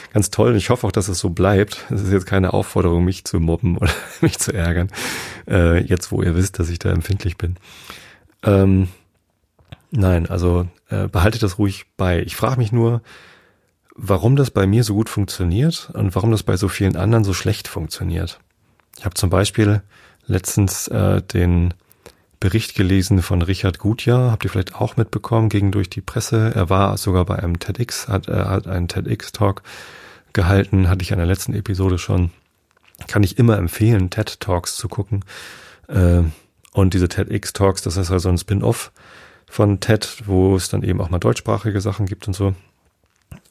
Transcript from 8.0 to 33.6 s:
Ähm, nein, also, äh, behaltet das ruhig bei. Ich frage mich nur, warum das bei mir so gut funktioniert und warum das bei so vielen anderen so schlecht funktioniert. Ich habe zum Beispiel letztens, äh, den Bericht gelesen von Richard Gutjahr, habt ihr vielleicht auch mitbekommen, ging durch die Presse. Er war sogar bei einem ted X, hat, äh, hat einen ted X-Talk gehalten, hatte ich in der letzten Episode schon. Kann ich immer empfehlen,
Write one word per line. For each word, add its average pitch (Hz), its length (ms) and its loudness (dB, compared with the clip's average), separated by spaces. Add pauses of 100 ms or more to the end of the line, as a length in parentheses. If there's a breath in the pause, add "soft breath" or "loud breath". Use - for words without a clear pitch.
Ähm, 98 460 4 (1000 loud breath)
nein, 92 360 2
also, 87 400 0 (220)
äh, 98 180 -2
behaltet 110 360 0
das 95 140 -2
ruhig 101 280 -2 (100)
bei. 90 280 0
Ich - 120 -10
frage 123 220 -2
mich 113 160 -2
nur, 117 280 2 (960 loud breath)
warum 98 400 2
das 139 160 2
bei 98 160 2
mir 113 160 4
so 107 120 -2
gut 110 140 0
funktioniert 101 840 -2
und 98 220 -2
warum 110 160 2
das 98 120 0
bei 98 140 0
so 98 100 0
vielen 95 300 0
anderen 107 260 2
so 98 100 0
schlecht - 340 -4
funktioniert. 87 720 -6 (580)
Ich - 80 -10
habe 101 100 -6
zum 92 140 0
Beispiel 101 540 2 (460 soft breath)
letztens, - 600 0
äh, 98 320 2
den 87 520 2 (640 loud breath)
Bericht - 360 -2
gelesen 95 460 2
von 90 200 0
Richard 92 380 -2
Gutjahr, 120 500 2
habt 110 140 -2
ihr - 80 -4
vielleicht - 240 -4
auch - 220 -2
mitbekommen, 113 520 0
ging 101 220 2
durch 101 180 -2
die - 120 -10
Presse. 110 520 -2
Er 92 160 0
war 98 280 2
sogar 90 280 2
bei 95 120 -4
einem 87 220 -2
ted - 200 -8
X, - 280 -6
hat, 98 200 -2
äh, - 60 -4
hat 98 340 -2
einen 90 200 -2
ted - 200 -4
X-Talk - 560 -2 (720 loud breath)
gehalten, 95 560 4
hatte 92 120 2
ich 90 100 -4
in 95 60 0
der 85 80 0
letzten 95 280 -2
Episode 95 440 0
schon. 90 340 0 (760)
Kann 104 160 2
ich - 160 -2
immer 117 180 6
empfehlen, 95 520 2